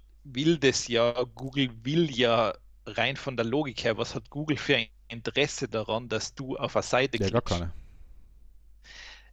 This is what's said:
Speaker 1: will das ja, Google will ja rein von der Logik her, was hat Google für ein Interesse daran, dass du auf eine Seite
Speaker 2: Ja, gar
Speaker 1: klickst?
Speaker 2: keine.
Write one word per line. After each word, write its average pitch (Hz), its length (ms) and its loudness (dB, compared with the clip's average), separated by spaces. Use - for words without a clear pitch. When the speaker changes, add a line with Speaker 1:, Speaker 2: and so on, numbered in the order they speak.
Speaker 1:
will 151 340 2
das 131 300 4
ja, 120 240 4
Google 131 360 -2
will 156 260 2
ja 117 440 4
rein 113 300 -2
von 131 200 -6
der 117 100 0
Logik 131 380 -2
her, 110 140 2
was - 160 -4
hat - 160 -8
Google 147 260 -2
für 139 200 2
ein 113 120 0
Interesse 131 600 -2
daran, 110 400 -2
dass - 260 -4
du 131 220 -6
auf - 200 -2
eine 101 60 2
Seite 127 360 2
Speaker 2:
Ja, 98 120 2
gar 117 120 2
Speaker 1:
klickst? - 0 -
Speaker 2:
keine. 87 300 -2